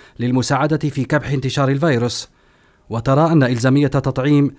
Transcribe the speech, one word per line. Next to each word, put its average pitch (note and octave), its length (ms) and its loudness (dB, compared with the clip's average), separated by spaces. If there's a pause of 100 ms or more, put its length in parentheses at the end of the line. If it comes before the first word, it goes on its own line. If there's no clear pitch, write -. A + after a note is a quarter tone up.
(200)
للمساعدة C3+ 680 0
في C3+ 140 -4
كبح C#3 280 -2
انتشار C3+ 380 -2
الفيروس. C3+ 600 -2 (600)
وترى C#3 420 0
أن D3+ 120 4
إلزامية C3 520 2
التطعيم C#3 640 0